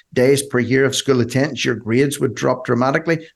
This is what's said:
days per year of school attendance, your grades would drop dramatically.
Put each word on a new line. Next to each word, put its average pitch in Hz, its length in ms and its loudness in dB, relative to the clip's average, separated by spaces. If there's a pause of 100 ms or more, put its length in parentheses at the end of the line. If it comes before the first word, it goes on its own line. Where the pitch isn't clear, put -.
(120)
days 135 300 4
per 135 160 -4
year 127 260 2
of 135 100 0
school 127 280 0
attendance, 131 420 -2
your 127 120 -2
grades 127 440 0
would 139 140 -2
drop 127 320 -2
dramatically. 151 680 0